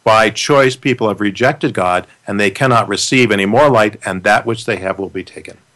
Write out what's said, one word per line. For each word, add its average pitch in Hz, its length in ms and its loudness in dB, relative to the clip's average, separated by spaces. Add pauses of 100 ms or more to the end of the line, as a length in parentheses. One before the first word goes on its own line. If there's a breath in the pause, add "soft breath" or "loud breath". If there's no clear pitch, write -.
by 110 280 4
choice 135 440 0
people 120 340 -2
have 101 120 -4
rejected 117 540 -2
God, 90 320 0 (180 soft breath)
and 104 140 -4
they 101 100 2
cannot 117 380 0
receive 113 440 0
any 98 140 0
more 131 240 4
light, 107 340 2
and 92 200 -6
that 110 240 0
which 113 180 -6
they 107 120 -4
have 92 200 -6
will 95 120 -8
be 95 140 -8
taken. - 340 -20 (180)